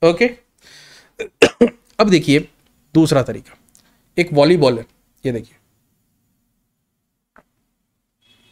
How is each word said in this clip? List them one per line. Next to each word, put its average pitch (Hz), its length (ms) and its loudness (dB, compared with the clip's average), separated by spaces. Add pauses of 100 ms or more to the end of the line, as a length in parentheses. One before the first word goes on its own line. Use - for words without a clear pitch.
ओके, 170 260 0
<coughs> - 1400 -4 (320)
अब 214 100 0
देखिए 151 380 0 (480)
दूसरा 151 280 2
तरीका, - 340 -14 (600)
एक 175 160 -4
वॉलीबॉल 147 440 2
है, 113 80 -14 (380)
ये 131 80 -6
देखिए 113 240 -14 (3000)